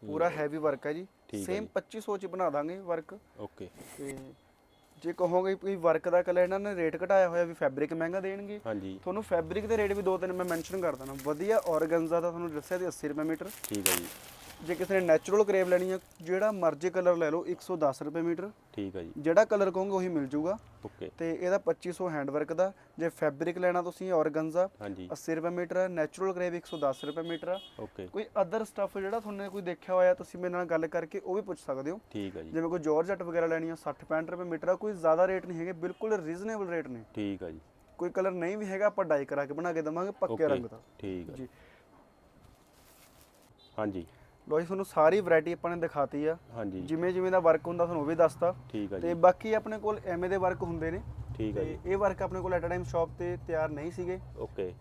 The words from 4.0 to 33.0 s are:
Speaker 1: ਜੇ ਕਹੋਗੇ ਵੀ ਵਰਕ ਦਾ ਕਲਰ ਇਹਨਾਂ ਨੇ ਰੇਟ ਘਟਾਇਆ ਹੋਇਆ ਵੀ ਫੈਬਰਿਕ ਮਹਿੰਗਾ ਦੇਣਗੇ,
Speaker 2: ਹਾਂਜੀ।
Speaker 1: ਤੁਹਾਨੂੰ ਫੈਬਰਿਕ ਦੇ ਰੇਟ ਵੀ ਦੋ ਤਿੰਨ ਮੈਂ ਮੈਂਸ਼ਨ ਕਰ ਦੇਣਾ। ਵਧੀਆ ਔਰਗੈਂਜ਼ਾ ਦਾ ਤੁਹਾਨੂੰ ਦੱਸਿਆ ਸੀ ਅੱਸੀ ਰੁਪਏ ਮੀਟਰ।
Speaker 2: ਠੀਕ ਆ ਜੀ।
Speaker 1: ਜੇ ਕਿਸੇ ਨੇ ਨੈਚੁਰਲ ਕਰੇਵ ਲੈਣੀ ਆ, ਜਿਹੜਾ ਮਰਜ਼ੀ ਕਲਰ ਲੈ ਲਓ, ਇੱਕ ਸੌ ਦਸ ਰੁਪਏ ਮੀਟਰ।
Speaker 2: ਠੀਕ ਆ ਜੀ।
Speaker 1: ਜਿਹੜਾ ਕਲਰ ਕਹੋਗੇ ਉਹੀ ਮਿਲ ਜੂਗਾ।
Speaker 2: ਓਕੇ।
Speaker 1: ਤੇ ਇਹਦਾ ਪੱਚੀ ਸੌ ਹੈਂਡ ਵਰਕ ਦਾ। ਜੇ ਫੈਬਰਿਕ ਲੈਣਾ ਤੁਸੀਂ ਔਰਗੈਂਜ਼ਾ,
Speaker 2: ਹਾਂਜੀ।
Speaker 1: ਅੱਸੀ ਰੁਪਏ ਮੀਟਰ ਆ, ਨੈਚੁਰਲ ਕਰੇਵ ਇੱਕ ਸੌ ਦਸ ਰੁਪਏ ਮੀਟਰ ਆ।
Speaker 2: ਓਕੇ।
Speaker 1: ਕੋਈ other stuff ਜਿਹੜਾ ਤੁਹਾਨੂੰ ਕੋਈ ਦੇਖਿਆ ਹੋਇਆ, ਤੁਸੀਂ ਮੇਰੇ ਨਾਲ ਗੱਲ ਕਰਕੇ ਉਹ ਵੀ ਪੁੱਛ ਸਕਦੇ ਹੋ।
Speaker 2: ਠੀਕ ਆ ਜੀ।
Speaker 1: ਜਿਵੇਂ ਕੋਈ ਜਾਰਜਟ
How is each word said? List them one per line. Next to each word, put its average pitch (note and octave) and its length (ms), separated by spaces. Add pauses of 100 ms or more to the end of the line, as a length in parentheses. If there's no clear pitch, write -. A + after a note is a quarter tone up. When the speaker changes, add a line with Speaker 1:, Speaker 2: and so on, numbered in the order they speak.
Speaker 1:
ਜੇ E3+ 120
ਕਹੋਗੇ F3+ 500
ਵੀ G3 120
ਵਰਕ E3 340
ਦਾ F3+ 120
ਕਲਰ F3+ 200
ਇਹਨਾਂ F#3 180
ਨੇ G3+ 160
ਰੇਟ E3 280
ਘਟਾਇਆ F#3 260
ਹੋਇਆ E3+ 140
ਵੀ E3+ 100
ਫੈਬਰਿਕ D3 400
ਮਹਿੰਗਾ E3 260
ਦੇਣਗੇ, G3 460
Speaker 2:
ਹਾਂਜੀ। F#2+ 360
Speaker 1:
ਤੁਹਾਨੂੰ G3 220
ਫੈਬਰਿਕ F3+ 420
ਦੇ A3+ 120
ਰੇਟ G3+ 140
ਵੀ G3+ 100
ਦੋ F#3 160
ਤਿੰਨ F#3 160
ਮੈਂ F3+ 120
ਮੈਂਸ਼ਨ F3 360
ਕਰ D#3+ 140
ਦੇਣਾ। C3+ 280
ਵਧੀਆ D#3+ 340
ਔਰਗੈਂਜ਼ਾ E3 600
ਦਾ E3+ 100
ਤੁਹਾਨੂੰ E3+ 240
ਦੱਸਿਆ D3+ 240
ਸੀ F3+ 100
ਅੱਸੀ D#3 200
ਰੁਪਏ - 160
ਮੀਟਰ। D#3+ 260 (140)
Speaker 2:
ਠੀਕ G2+ 260
ਆ - 60
ਜੀ। E2+ 100 (580)
Speaker 1:
ਜੇ E3 120
ਕਿਸੇ F#3 240
ਨੇ F#3 60
ਨੈਚੁਰਲ E3+ 380
ਕਰੇਵ F#3+ 240
ਲੈਣੀ F3+ 240
ਆ, F#3 80 (220)
ਜਿਹੜਾ F#3+ 300
ਮਰਜ਼ੀ E3+ 380
ਕਲਰ F3+ 260
ਲੈ E3 160
ਲਓ, E3+ 140
ਇੱਕ F3 160
ਸੌ F#3 160
ਦਸ D3 240
ਰੁਪਏ D3+ 200
ਮੀਟਰ। E3+ 300 (220)
Speaker 2:
ਠੀਕ G2 220
ਆ F#2 80
ਜੀ। E2 140
Speaker 1:
ਜਿਹੜਾ E3 280
ਕਲਰ G3+ 260
ਕਹੋਗੇ F#3+ 200
ਉਹੀ F#3 160
ਮਿਲ D#3 200
ਜੂਗਾ। D#3 300 (280)
Speaker 2:
ਓਕੇ। - 320
Speaker 1:
ਤੇ E3 240
ਇਹਦਾ F3+ 160
ਪੱਚੀ F3 340
ਸੌ F3+ 180
ਹੈਂਡ D3 200
ਵਰਕ D3+ 240
ਦਾ। F#3 200 (260)
ਜੇ E3 100
ਫੈਬਰਿਕ D#3+ 480
ਲੈਣਾ F3+ 240
ਤੁਸੀਂ F3+ 300
ਔਰਗੈਂਜ਼ਾ, D#3+ 580 (120)
Speaker 2:
ਹਾਂਜੀ। F#2 300
Speaker 1:
ਅੱਸੀ D#3+ 240
ਰੁਪਏ E3 140
ਮੀਟਰ F3 280
ਆ, F#3 100
ਨੈਚੁਰਲ F3+ 460
ਕਰੇਵ F3+ 220
ਇੱਕ E3+ 100
ਸੌ - 120
ਦਸ C#3 260
ਰੁਪਏ D3+ 180
ਮੀਟਰ E3 260
ਆ। F#3 120 (200)
Speaker 2:
ਓਕੇ। G2+ 280
Speaker 1:
ਕੋਈ - 160
other G3+ 380
stuff G3+ 400
ਜਿਹੜਾ G3+ 180
ਤੁਹਾਨੂੰ G3+ 320
ਕੋਈ G3+ 100
ਦੇਖਿਆ F3 340
ਹੋਇਆ, F#3 180
ਤੁਸੀਂ F3+ 260
ਮੇਰੇ F3+ 140
ਨਾਲ F3 120
ਗੱਲ E3 220
ਕਰਕੇ E3 320
ਉਹ F#3 160
ਵੀ G#3 60
ਪੁੱਛ F#3 180
ਸਕਦੇ C3+ 320
ਹੋ। G3 80 (120)
Speaker 2:
ਠੀਕ G2 260
ਆ E2+ 40
ਜੀ। D#2+ 80
Speaker 1:
ਜਿਵੇਂ E3 200
ਕੋਈ F3 100
ਜਾਰਜਟ E3 420